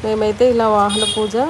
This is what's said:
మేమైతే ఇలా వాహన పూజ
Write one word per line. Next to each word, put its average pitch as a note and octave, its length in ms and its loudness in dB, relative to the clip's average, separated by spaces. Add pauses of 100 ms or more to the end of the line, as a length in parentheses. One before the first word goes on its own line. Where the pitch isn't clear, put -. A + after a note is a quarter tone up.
మేమైతే G#3+ 460 0
ఇలా A3+ 180 2
వాహన G#3 360 0 (120)
పూజ G#3+ 200 -4 (140)